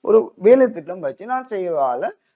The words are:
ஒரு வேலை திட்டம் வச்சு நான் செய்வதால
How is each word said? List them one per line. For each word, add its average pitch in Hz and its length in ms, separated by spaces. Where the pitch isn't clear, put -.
ஒரு - 340
வேலை 247 340
திட்டம் 175 300
வச்சு 151 260
நான் 254 220
செய்வதால 165 640